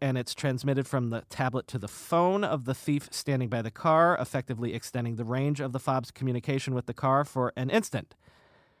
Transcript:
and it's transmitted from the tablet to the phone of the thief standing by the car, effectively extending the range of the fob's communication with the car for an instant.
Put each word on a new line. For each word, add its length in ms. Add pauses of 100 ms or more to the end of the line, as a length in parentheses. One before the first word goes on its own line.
and 160
it's 160
transmitted 540
from 220
the 200
tablet 380
to 100
the 100
phone 560
of 220
the 80
thief 380
standing 360
by 140
the 100
car, 480
effectively 540
extending 420
the 80
range 380
of 100
the 80
fob's 320
communication 640
with 140
the 60
car 300
for 320
an 140
instant. 460 (640)